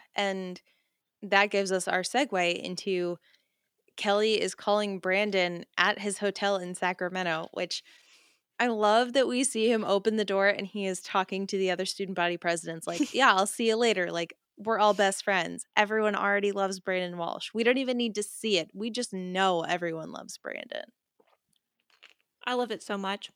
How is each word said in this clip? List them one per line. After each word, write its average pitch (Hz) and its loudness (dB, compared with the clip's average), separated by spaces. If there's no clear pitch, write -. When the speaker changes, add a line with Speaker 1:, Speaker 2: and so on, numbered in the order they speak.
Speaker 1:
and 190 -4
that 202 4
gives 196 0
us 185 0
our 180 0
segue 180 0
into 175 -4
Kelly 214 2
is 185 -2
calling 208 0
Brandon 185 0
at 202 2
his 202 -4
hotel 202 -2
in 180 -6
Sacramento, 180 -4
which - -6
I 247 4
love 226 4
that 262 4
we 247 2
see 220 2
him 220 2
open 202 2
the 214 2
door 196 4
and 202 0
he 196 -6
is 185 -4
talking 190 -2
to 196 -2
the 185 2
other 180 -2
student 190 -6
body 175 0
presidents 165 -4
like, 175 -2
Speaker 2:
<laughs> - -14
Speaker 1:
"Yeah, 240 6
I'll 190 4
see 226 0
you 220 4
later. 196 2
Like, 170 -4
we're 220 -2
all 208 6
best 196 2
friends. 175 -2
Everyone 214 2
already 202 2
loves 196 -2
Brandon 180 -4
Walsh. - -6
We 226 0
don't 247 4
even 254 -2
need 233 -2
to 208 -4
see 208 0
it. 156 -4
We 214 -6
just 240 -6
know 185 2
everyone 165 -4
loves - -14
Brandon." - -10
Speaker 2:
I 247 -2
love 247 -2
it 202 -8
so 208 -6
much. 196 -6